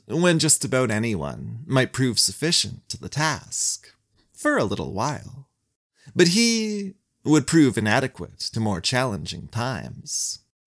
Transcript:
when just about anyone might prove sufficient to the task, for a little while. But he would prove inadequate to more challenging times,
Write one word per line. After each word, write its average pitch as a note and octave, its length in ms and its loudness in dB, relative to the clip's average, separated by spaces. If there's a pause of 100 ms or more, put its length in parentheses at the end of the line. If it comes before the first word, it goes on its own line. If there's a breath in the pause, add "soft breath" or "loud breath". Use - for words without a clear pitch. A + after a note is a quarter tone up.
when E3 320 2
just D3 280 2
about B2+ 240 2
anyone G#2+ 760 -4
might C3 280 0
prove B2+ 240 0
sufficient - 720 0
to - 80 -10
the - 100 -12
task, - 840 -4 (440)
for D4 240 0
a C#3+ 60 2
little F#2 280 -4
while. B2+ 560 -6 (680 soft breath)
But F3 140 6
he G#3+ 640 0 (300)
would D3+ 220 4
prove C#3+ 320 6
inadequate A2+ 600 -2
to - 200 -6
more G2+ 220 -2
challenging B2 680 -4
times, - 920 -8 (260)